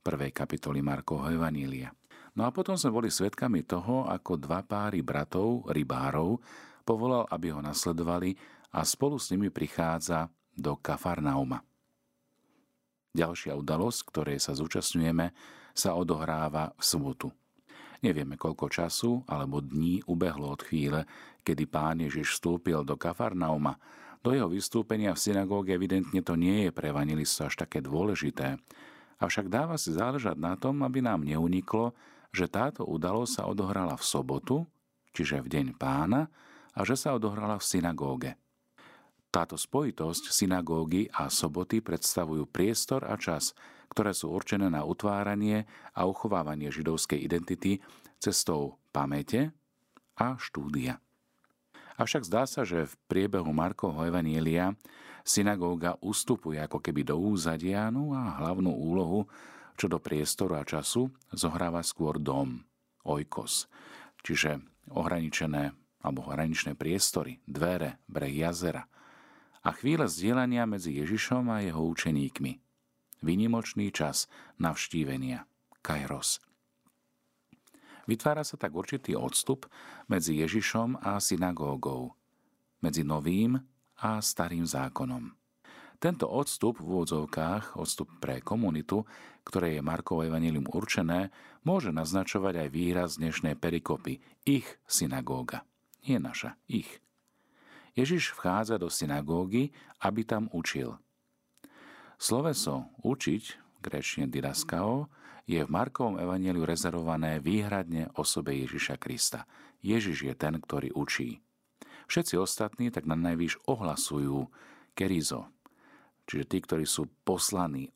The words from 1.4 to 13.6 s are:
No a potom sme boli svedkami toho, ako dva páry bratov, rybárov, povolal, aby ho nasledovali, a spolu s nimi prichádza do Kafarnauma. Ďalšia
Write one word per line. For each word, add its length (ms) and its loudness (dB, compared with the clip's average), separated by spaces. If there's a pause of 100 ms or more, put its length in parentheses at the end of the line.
No 80 2
a 80 2
potom 240 0
sme 160 2
boli 160 2
svedkami 560 2
toho, 400 0
ako 320 -2
dva 240 -2
páry 400 -2
bratov, 640 0
rybárov, 720 0 (480)
povolal, 400 2
aby 240 -2
ho 80 -4
nasledovali, 720 0 (400)
a 160 0
spolu 320 0
s 80 -6
nimi 240 2
prichádza 800 -2 (240)
do 240 -2
Kafarnauma. 800 -2 (1500)
Ďalšia 480 0